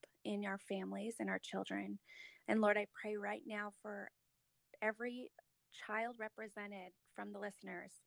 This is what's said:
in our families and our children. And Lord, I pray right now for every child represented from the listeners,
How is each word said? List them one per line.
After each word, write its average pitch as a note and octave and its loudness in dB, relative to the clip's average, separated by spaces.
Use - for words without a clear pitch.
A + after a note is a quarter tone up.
in G3+ 2
our G3 2
families G3 -2
and G3 2
our F#3+ 4
children. G3 -2
And A3 6
Lord, G#3 10
I G#3 2
pray G#3+ 0
right G#3 -2
now G#3 -4
for G3+ -6
every A#3+ 0
child A#3 0
represented G#3 -6
from G#3 -6
the G3+ -6
listeners, G3 -6